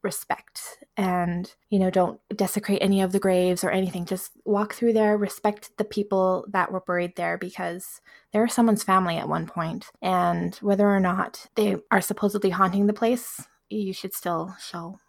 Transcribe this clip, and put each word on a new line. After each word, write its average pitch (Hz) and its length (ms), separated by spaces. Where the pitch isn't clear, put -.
respect - 800
and, 180 580
you 202 100
know, 185 100
don't 180 300
desecrate 202 460
any 196 200
of 185 120
the 196 60
graves 180 440
or 185 80
anything. 185 320
Just 185 280
walk 208 300
through 233 180
there, 214 260
respect 208 600
the 208 80
people 190 640
that 185 240
were 185 80
buried 175 340
there 175 220
because 180 640
they're 226 160
someone's 226 340
family 185 320
at 160 140
one 160 180
point. 170 380
And 175 560
whether 202 320
or 196 100
not 185 460
they 202 220
are 190 120
supposedly 202 480
haunting 190 380
the 208 60
place, 240 540
you 208 240
should - 200
still 175 460
show 175 500